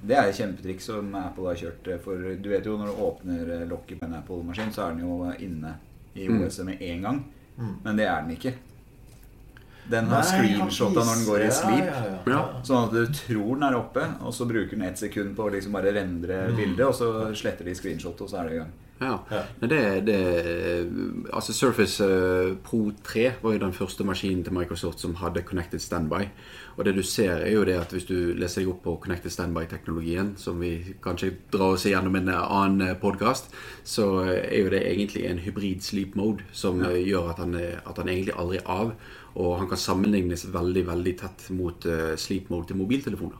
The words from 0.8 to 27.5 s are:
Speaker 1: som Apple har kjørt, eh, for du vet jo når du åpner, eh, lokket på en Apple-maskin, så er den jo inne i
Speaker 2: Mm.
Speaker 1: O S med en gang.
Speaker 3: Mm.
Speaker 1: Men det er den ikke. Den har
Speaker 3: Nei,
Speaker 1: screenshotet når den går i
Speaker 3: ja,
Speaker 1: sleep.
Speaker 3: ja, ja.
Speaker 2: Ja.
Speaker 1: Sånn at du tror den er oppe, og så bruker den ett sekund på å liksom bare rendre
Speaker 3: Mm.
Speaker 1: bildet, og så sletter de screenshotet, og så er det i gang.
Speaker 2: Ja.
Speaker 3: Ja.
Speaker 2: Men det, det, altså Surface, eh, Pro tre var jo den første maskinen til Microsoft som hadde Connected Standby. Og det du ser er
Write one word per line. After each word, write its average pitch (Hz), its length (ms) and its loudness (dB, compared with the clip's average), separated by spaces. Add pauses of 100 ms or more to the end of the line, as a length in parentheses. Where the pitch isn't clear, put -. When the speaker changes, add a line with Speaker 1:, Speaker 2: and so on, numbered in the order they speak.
Speaker 1:
som 104 300 -6
Apple 92 320 -6
har 87 80 -2
kjørt, 90 320 -10
eh, 87 100 -4
for 95 160 -6
du 92 340 -6
vet 98 160 2
jo 107 140 -2
når 104 80 -4
du 104 160 -4
åpner, 87 480 -2 (120)
eh, 85 40 -6
lokket 85 320 -8
på 82 80 -8
en 82 80 -6
Apple-maskin, 90 580 -6
så 104 140 -4
er 82 80 -4
den 85 60 -6
jo 87 400 -4
inne 80 340 -8 (400)
i 95 140 -6
Speaker 2:
Mm. 107 140 4
Speaker 1:
O 85 40 0
S - 140 -6
med 95 200 -6
en 87 220 -6
gang. 131 220 -2 (340)
Speaker 3:
Mm. 107 160 -4 (100)
Speaker 1:
Men 107 120 0
det 107 100 4
er 82 160 0
den 82 140 -6
ikke. 127 180 -4 (1400)
Den 113 160 2
har 131 140 4
Speaker 3:
Nei, 160 80 4
Speaker 1:
screenshotet 104 720 4
når 113 160 4
den 113 100 2
går 104 140 4
i 107 40 4
Speaker 3:
ja, 110 60 4
Speaker 1:
sleep. - 360 4
Speaker 3:
ja, 139 180 -2
ja. 95 220 -4
Speaker 2:
Ja. 127 140 4 (220)
Speaker 1:
Sånn 123 220 4
at 107 80 0
du 117 140 4
tror 117 500 0
den 147 80 0
er 127 140 4
oppe, 131 240 -2 (180)
og 123 160 -6
så 123 100 -2
bruker 110 300 0
den 104 80 -2
ett 92 160 -6
sekund 101 360 -4
på 107 120 -2
å 101 60 0
liksom 98 180 -4
bare 98 220 2
rendre 92 560 -2
Speaker 3:
Mm. 117 60 2
Speaker 1:
bildet, 104 300 2
og 127 80 4
så 110 400 0
sletter 101 300 -4
de 90 100 -4
screenshotet, 87 460 -6
og 101 80 -8
så 98 120 -6
er 82 80 -4
det 80 40 -4
i 82 60 -4
gang. 80 140 -8 (280)
Speaker 2:
Ja. 127 180 -2 (120)
Speaker 3:
Ja. - 120 -2 (180)
Speaker 2:
Men 117 100 2
det, 104 360 4
det, 87 1300 2
altså 113 220 -4
Surface, 110 460 4
eh, 92 540 4 (100)
Pro 107 260 2 (140)
tre 120 360 2
var 113 120 2
jo 104 60 2
den 98 140 0
første 95 320 -4
maskinen 92 400 0
til 87 80 -4
Microsoft 85 460 -2
som 87 160 -4
hadde 85 300 -2
Connected 90 360 -4
Standby. 87 480 -2 (480)
Og - 80 -2
det 98 120 4
du 95 60 2
ser 92 340 2 (100)
er 98 60 4